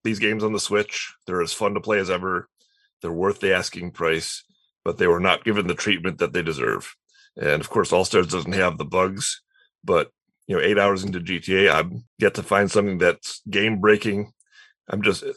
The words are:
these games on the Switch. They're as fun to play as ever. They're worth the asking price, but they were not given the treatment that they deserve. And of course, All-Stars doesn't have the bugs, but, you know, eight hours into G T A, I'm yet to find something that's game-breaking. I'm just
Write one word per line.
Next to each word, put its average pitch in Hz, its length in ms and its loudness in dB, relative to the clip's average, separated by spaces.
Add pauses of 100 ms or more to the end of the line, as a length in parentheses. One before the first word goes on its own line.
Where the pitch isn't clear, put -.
these 110 160 -2
games 107 240 0
on 107 100 0
the 101 60 -2
Switch. - 560 -2 (100)
They're 90 160 -2
as 82 120 -4
fun 101 200 -2
to 104 80 -4
play 107 160 0
as 92 140 0
ever. 90 360 -4 (540)
They're 85 100 -6
worth 92 280 0
the 95 160 2
asking 87 360 -4
price, 82 520 -2 (420)
but 85 140 -4
they 92 80 2
were 85 120 4
not 92 260 2
given 104 200 0
the 90 80 0
treatment 90 460 -4
that 71 140 -2
they 87 100 -2
deserve. 62 520 -4 (460)
And 73 200 2
of - 100 -12
course, 98 200 0
All-Stars 92 360 2
doesn't 85 260 -4
have 90 240 0
the 76 80 -8
bugs, 92 560 -2 (440)
but, 85 260 2 (360)
you 98 80 -2
know, 82 60 0
eight 98 180 4
hours 98 240 2
into 95 160 -6
G 87 200 -4
T 95 260 4
A, 85 80 6
I'm 82 320 -2 (120)
yet 101 180 2
to - 80 -6
find 98 280 2
something 101 260 2
that's - 520 0
game-breaking. 104 840 2 (580)
I'm 98 120 -4
just 101 220 0 (140)